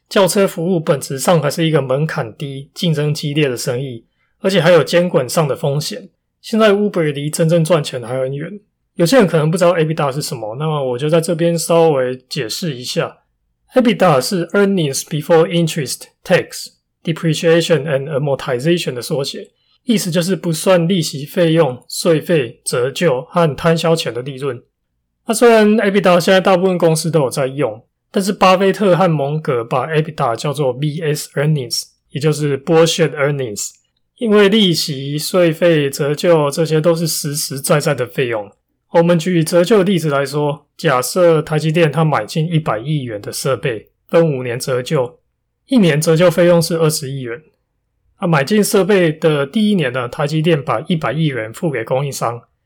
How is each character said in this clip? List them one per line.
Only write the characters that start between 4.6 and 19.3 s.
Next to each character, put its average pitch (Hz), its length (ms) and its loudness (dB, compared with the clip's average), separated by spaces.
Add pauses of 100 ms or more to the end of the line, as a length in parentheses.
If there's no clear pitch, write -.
有 165 120 6
监 175 240 2
管 151 220 -2
上 160 180 0
的 131 80 -2
风 143 240 -2
险。 185 300 -10 (320)
现 - 180 -2
在 214 140 6
Uber 190 400 0
离 143 160 -4
真 165 180 0
正 170 160 4
赚 160 180 2
钱 135 200 -8
还 123 180 -6
很 131 160 -4
远。 175 240 -12 (360)
有 175 100 2
些 214 120 4
人 214 100 6
可 160 100 0
能 151 140 2
不 185 60 -2
知 180 60 0
道 175 120 4
ebitda 156 360 -2
是 143 100 -6
什 139 140 -8
么， 113 200 -10
那 147 100 -6
么 147 260 -2
我 120 60 -4
就 147 100 -4
在 160 140 4
这 170 120 2
边 170 240 0
稍 165 320 4
微 127 280 0 (100)
解 120 220 -6
释 160 260 -6
一 123 80 -14
下。 123 360 -6 (560)
ebitda 190 440 4
是 190 280 -2
Earnings 196 560 0
Before 160 440 2
Interest, 170 540 -2 (220)
Tax, - 440 -2 (360)
Depreciation 165 840 2
and 139 240 -2
Amortization 147 840 -2
的 120 80 -8
缩 143 220 -4
写， 110 240 -10 (380)